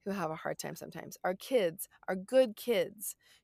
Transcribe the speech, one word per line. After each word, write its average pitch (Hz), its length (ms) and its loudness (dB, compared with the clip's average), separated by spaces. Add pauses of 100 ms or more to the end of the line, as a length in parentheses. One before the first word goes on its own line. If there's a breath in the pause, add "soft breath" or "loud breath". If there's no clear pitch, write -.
who 196 60 -4
have 175 200 -2
a 160 40 -6
hard 156 240 -4
time 151 160 -6
sometimes. - 480 -12
Our 185 120 0
kids 190 520 0 (200 soft breath)
are 185 80 -2
good 220 400 6
kids - 600 -2 (280 soft breath)